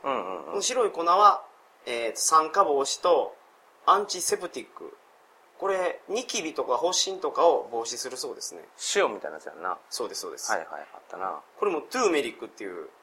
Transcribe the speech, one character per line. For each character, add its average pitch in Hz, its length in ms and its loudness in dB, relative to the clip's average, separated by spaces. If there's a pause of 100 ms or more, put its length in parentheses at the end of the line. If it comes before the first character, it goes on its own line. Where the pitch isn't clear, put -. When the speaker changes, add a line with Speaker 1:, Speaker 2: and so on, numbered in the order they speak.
Speaker 1:
う 139 60 -4
ん - 20 -2
う 131 40 0
ん 92 300 -6
う 78 40 -12
ん。 - 20 -8
Speaker 2:
こ - 60 -6
の 202 40 -2
白 233 240 2
い 185 60 0
粉 165 140 -6
は、 190 380 6 (420)
え 117 240 -2
ー - 40 -6
と、 - 60 -8
酸 156 320 6
化 196 120 4
防 147 200 4
止 - 180 -4
と、 156 340 4 (500)
ア 180 120 8
ン 208 100 0
チ 180 140 -6
セ 202 160 0
プ 180 120 -8
テ - 100 -10
ィ 107 40 -12
ッ - 120 -18
ク。 - 200 -16 (640)
こ 190 120 -2
れ、 185 400 -2
ニ 240 160 -2
キ 208 180 -4
ビ 156 100 -6
と 131 120 -2
か 123 120 2
発 175 220 2
疹 190 220 -2
と 151 100 -2
か 156 140 4
を 123 260 4
防 113 140 -4
止 120 100 -8
す 123 140 -8
る 127 80 -10
そ 127 160 -8
う - 20 -10
で - 60 -14
す - 140 -10
ね。 82 120 -18 (260)
Speaker 1:
塩 180 200 2
み 95 80 -10
た 76 80 -8
い - 20 -8
な 78 60 -12
や - 40 -14
つ - 40 -20
や 76 80 -14
ん 80 100 -16
な。 90 140 -4 (120)
Speaker 2:
そ 113 180 -6
う - 20 -8
で - 60 -12
す、 - 60 -6
そ 92 60 -10
う 78 40 -10
で 67 60 -12
す。 - 140 -6
Speaker 1:
は 101 60 0
い - 20 -2
は 80 60 -8
い、 - 40 -18 (240)
あ - 40 -20
っ - 120 -20
た - 60 -14
な。 90 240 -6 (180)
Speaker 2:
こ 208 80 -2
れ 202 60 2
も 156 80 -2
ト - 200 -6
ゥ 233 80 2
ー - 40 4
メ 147 100 2
リ 117 120 -6
ッ - 40 -20
ク 113 100 -12
っ - 20 -14
て - 160 -14
い - 20 -8
う 87 220 -12 (140)